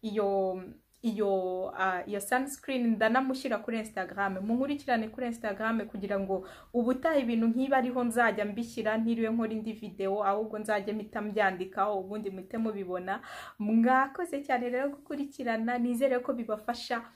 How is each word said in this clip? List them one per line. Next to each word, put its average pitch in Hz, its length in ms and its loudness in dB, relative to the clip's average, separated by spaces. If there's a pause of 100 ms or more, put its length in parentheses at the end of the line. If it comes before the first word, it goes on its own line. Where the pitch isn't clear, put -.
iyo, 196 580 0 (440)
iyo, 208 260 0 (460)
ah, 185 320 0
iyo 202 140 -4
sunscreen, 254 760 0
ndanamushyira 247 640 2
kuri 226 200 -4
Instagram. 190 600 -4
Munkurikirane 240 720 0
kuri 254 180 -6
Instagram 226 600 -2
kugira 196 280 -4
ngo 190 320 -2 (260)
ubutaha 254 460 2
ibintu 226 280 2
nk'ibi 262 280 2
ariho 254 280 2
nzajya 226 420 2
mbishyira, 220 520 -2
ntiriwe 226 320 2
nkora 226 220 0
indi 220 220 -4
video, 196 500 -2
ahubwo 214 360 0
nzajya 208 360 0
mpita 214 260 -6
mbyandikaho, 196 760 2
ubundi 202 320 -6
muhite 190 260 -10
mubibona. 196 640 -2 (380)
Mwakoze 262 880 4
cyane 247 260 0
rero 262 200 0
gukurikirana, 247 880 -4
nizere 247 420 2
ko 247 140 -4
bibafasha. 233 680 -4 (120)